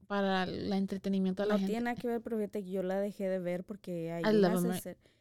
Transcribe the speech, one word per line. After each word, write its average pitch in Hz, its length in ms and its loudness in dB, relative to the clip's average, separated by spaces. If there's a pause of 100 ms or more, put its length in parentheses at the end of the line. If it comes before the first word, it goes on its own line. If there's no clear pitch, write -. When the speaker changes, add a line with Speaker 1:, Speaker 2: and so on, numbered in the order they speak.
Speaker 1:
para 196 380 0
el - 280 -4
entretenimiento 196 720 0
de 208 60 0
la 208 60 4
Speaker 2:
No 208 40 6
Speaker 1:
gente. 196 140 0
Speaker 2:
tiene 233 140 0
nada 240 140 -2
que 247 60 -4
ver, 233 160 -2
pero 226 140 -4
fíjate 208 260 -4
que 180 80 -10
yo 190 140 -2
la 190 160 0
dejé 202 280 -2
de 185 120 0
ver 180 240 -2
porque 170 480 -6
hay 170 100 -4
Speaker 1:
I 214 100 4
love 196 200 6
Speaker 2:
unas 180 120 2
Speaker 1:
Amer-, 180 120 0
Speaker 2:
escen-, 175 200 -10 (240)